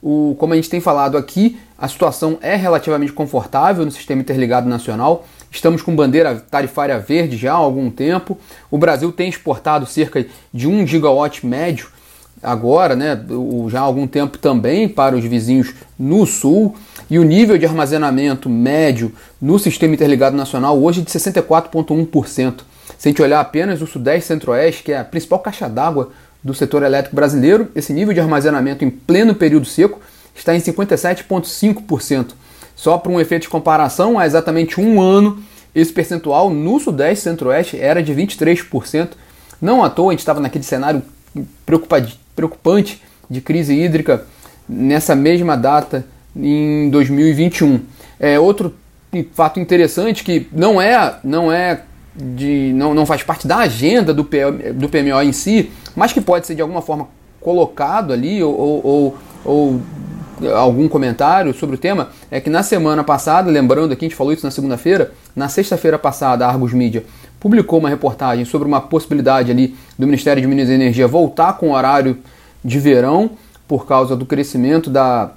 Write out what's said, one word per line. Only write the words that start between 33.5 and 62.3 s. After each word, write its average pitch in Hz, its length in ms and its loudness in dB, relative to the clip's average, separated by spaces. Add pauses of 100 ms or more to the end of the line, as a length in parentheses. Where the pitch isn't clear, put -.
há 175 80 2
exatamente 160 540 0
um 214 200 4
ano, 202 420 4 (320)
esse 160 180 2
percentual 165 580 0
no 165 280 0
Sudeste 190 420 0
e - 40 -12
Centro-Oeste 160 560 -2
era 160 220 2
de 151 100 -4
vinte 160 220 -2
e - 40 -20
três 170 240 2
por - 240 -8
cento. 170 300 -4 (440)
Não 226 220 2
à 170 60 2
toa, 170 200 0
a 185 40 2
gente 165 80 -4
estava 147 200 -2
naquele 139 240 -6
cenário 139 380 -2 (600)
preocupa-, 160 420 0 (280)
preocupante 185 680 -2 (280)
de 127 100 -8
crise 143 340 -2
hídrica 156 520 0 (420)
nessa 143 460 0
mesma 160 420 2
data 135 480 0 (300)
em 151 560 0
dois 139 180 4
mil 143 180 2
e 160 60 4
vinte 170 260 0
e 170 60 2
um. 135 160 4 (400)
É, 143 180 2
outro 185 360 2 (580)
fato 160 260 0
interessante 175 640 0
que 170 300 -2
não 190 280 2
é, 208 440 2
não 160 260 0
é 175 320 -2 (320)
de, 135 600 -2
não, 143 180 0
não 151 140 2
faz 147 160 -2
parte - 240 -6
da 175 120 0
agenda 160 540 2
do 147 120 0
P-, 139 500 -2
do 135 140 -4
P 156 100 -2
M 139 140 0
O 135 100 2
em 143 100 2
si, 202 380 0 (240)
mas 208 180 2
que 262 80 0
pode 175 260 0
ser 170 80 -8
de 156 60 -6
alguma 165 220 -4
forma 151 260 -6 (320)
colocado 170 720 0
ali 160 300 -2
ou, 147 120 0
ou, 147 300 -2
ou, 139 340 2 (260)
ou 139 360 0 (760)
algum 127 340 2
comentário 143 640 0
sobre 139 220 -6
o - 20 -8
tema, 180 320 -2 (200)